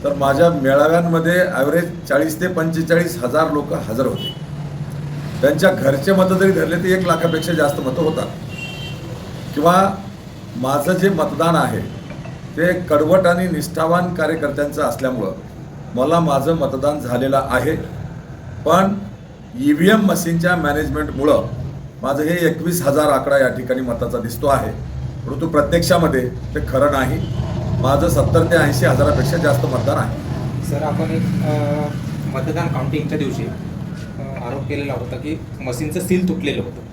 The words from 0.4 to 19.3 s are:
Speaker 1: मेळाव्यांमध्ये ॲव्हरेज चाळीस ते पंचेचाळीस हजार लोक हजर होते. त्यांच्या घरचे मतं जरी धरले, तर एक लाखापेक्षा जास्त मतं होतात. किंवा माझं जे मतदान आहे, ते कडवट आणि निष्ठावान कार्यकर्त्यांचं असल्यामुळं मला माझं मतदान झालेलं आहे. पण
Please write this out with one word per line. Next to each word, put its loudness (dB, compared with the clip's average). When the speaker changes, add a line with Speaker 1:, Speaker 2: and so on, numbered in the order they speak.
Speaker 1:
मेळाव्यांमध्ये 4
ॲव्हरेज 0
चाळीस 2
ते 0
पंचेचाळीस 0
हजार 2
लोक -2
हजर -2
होते. -4
त्यांच्या 4
घरचे 2
मतं 4
जरी 4
धरले, 2
तर 2
एक 0
लाखापेक्षा 0
जास्त 2
मतं -2
होतात. 0
किंवा 4
माझं 0
जे 2
मतदान 2
आहे, 0
ते 2
कडवट 4
आणि 2
निष्ठावान 0
कार्यकर्त्यांचं -2
असल्यामुळं -2
मला 4
माझं 2
मतदान 0
झालेलं 0
आहे. 0
पण 4